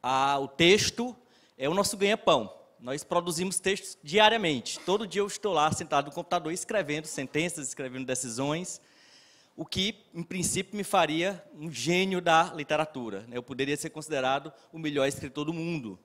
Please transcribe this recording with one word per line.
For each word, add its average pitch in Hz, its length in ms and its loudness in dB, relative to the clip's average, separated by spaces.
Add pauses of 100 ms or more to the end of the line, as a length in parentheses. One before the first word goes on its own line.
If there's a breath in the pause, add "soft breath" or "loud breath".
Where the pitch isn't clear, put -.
A, 135 340 2
o 135 120 -4
texto 208 640 4 (420 soft breath)
é 135 120 0
o 170 40 0
nosso 202 220 0
ganha-pão. 190 580 4 (260)
Nós 131 240 -6
produzimos 175 560 -2
textos - 440 -4
diariamente. 185 800 4
Todo 208 260 0
dia 185 140 -2
eu 202 60 0
estou 196 260 -4
lá 151 180 4
sentado 147 360 0
no 143 40 -12
computador 165 420 -2
escrevendo 156 520 -2
sentenças, 147 640 -4
escrevendo 131 360 -8
decisões, 131 760 -4 (760 soft breath)
o 160 80 -8
que, 190 300 -2 (180)
em 170 80 -8
princípio, 185 560 -4
me 196 60 -4
faria 175 600 0 (160)
um 160 120 -10
gênio 180 500 0
da 170 320 4
literatura, 139 760 -4
né? 120 100 -8
Eu 120 60 -6
poderia 139 320 -2
ser 156 140 -8
considerado 143 640 -2 (180 loud breath)
o 165 60 -16
melhor 147 300 0
escritor 143 380 -6
do 160 60 -4
mundo. 160 540 -6